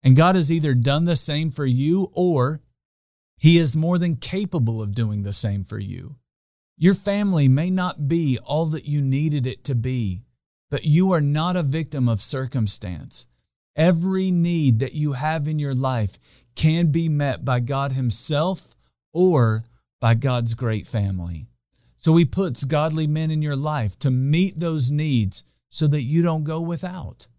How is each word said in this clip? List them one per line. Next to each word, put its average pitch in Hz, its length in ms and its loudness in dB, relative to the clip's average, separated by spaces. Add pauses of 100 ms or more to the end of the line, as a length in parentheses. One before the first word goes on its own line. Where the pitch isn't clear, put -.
And 131 140 8
God 180 180 6
has 160 160 2
either 156 220 0
done 139 320 2
the 170 100 2
same 151 360 -2
for 143 140 -6
you 147 460 0
or 156 500 0 (760)
he 170 220 8
is 156 180 2
more 170 200 2
than 170 200 0
capable 131 640 -2
of 101 120 -6
doing 107 300 -2
the 101 80 -6
same 101 320 -2
for 104 160 -10
you. 95 380 -10 (600)
Your 185 160 6
family 196 540 2
may 147 220 4
not 180 400 -2
be 156 340 0
all 160 220 -2
that 156 200 -6
you 147 160 -2
needed 139 460 0
it - 160 -10
to 135 120 -4
be, 117 480 -4 (460)
but 143 140 -4
you 175 300 4
are 156 80 2
not 156 340 0
a 175 80 0
victim 143 460 -2
of 110 120 0
circumstance. 107 1040 -6 (500)
Every 185 520 0
need 170 500 2
that 131 140 -4
you 147 200 -2
have 151 340 -4
in 156 100 -4
your 143 160 -2
life 127 460 -2 (380)
can 160 300 2
be 160 200 0
met 143 380 -2
by 123 160 0
God 135 320 -2
himself 143 840 -2 (380)
or 127 500 4 (380)
by 117 140 4
God's 117 380 0
great 113 320 -4
family. 92 640 -4 (480)
So 160 220 2
he 170 80 6
puts 175 400 -4
godly 156 420 0
men 156 240 -2
in 156 100 -2
your 147 140 -2
life 139 440 -4
to 135 120 0
meet 156 480 0
those 156 320 0
needs 139 540 -2 (240)
so - 180 -2
that 147 160 0
you 156 200 2
don't 160 200 0
go 160 160 -4
without. 175 680 -8 (120)